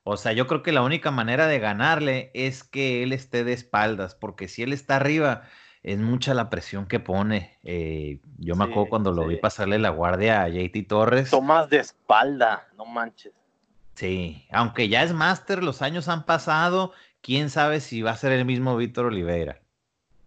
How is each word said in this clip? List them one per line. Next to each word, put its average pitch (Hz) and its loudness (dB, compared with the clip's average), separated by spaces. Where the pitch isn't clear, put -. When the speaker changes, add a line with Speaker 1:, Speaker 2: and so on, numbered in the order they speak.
Speaker 1:
O 104 0
sea, 113 -2
yo 123 0
creo 147 -2
que 170 -2
la 135 4
única 151 0
manera 127 2
de 147 2
ganarle 131 0
es 131 -6
que 127 -2
él 127 -2
esté 131 -2
de 120 0
espaldas, 107 -2
porque 95 -10
si 113 -8
él 131 -4
está 139 -2
arriba, 139 2
es 101 -4
mucha 123 0
la 117 0
presión 95 -6
que 117 -2
pone. 98 -2
Eh, 80 -6
yo 85 -4
me 98 2
Speaker 2:
Sí, 95 -2
Speaker 1:
acuerdo 104 0
cuando 104 0
lo 82 0
vi 85 -2
Speaker 2:
sí. - -6
Speaker 1:
pasarle 101 0
la 107 2
guardia 92 2
a 87 0
J 85 -4
T 104 -4
Torres. 117 2
Speaker 2:
Tomas 147 4
de 143 6
espalda, 123 2
no 107 -12
manches. 117 -8
Speaker 1:
Sí, 90 -6
aunque 117 0
ya 113 4
es 170 0
máster, 180 0
los 156 -4
años 151 -4
han 165 -4
pasado, 170 0
quién 143 -2
sabe 151 2
si 117 -6
va 110 0
a 110 -2
ser 135 0
el 127 2
mismo 127 0
Víctor 120 -2
Oliveira. 85 -2